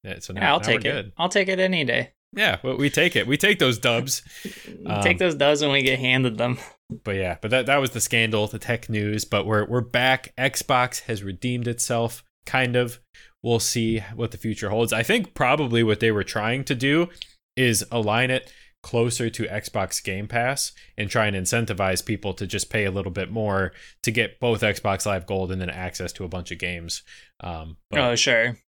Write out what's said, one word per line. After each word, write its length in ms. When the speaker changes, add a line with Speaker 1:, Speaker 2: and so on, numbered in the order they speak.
Speaker 1:
Yeah, 160
so 140
now, 80
Speaker 2:
Yeah, 120
I'll 60
Speaker 1:
now 60
Speaker 2:
take 180
Speaker 1:
we're 60
Speaker 2:
it. 40
Speaker 1:
good. 140
Speaker 2:
I'll 120
take 180
it 120
any 240
day. 280
Speaker 1:
Yeah, 300
well, 140
we 120
take 280
it. 100
We 100
take 220
those 180
dubs. 440
Speaker 2:
<laughs> 100
Take 440
Speaker 1:
Um, 300
Speaker 2:
those 180
dubs 260
when 100
we 100
get 180
handed 380
them. 200
Speaker 1:
But 140
yeah, 240
but 100
that, 140
that 160
was 100
the 80
scandal, 480
the 100
tech 320
news. 360
But 200
we're, 200
we're 160
back. 560
Xbox 680
has 200
redeemed 440
itself, 560
kind 320
of. 220
We'll 160
see 400
what 160
the 60
future 320
holds. 240
I 100
think 300
probably 500
what 160
they 120
were 120
trying 420
to 100
do 340
is 340
align 400
it 180
closer 480
to 180
Xbox 540
Game 280
Pass 420
and 120
try 180
and 80
incentivize 680
people 300
to 120
just 220
pay 160
a 60
little 200
bit 180
more 440
to 80
get 280
both 220
Xbox 440
Live 220
Gold 240
and 100
then 80
access 440
to 100
a 60
bunch 220
of 80
games. 440
Um, 340
but, 100
Speaker 2:
Oh, 160
sure. 420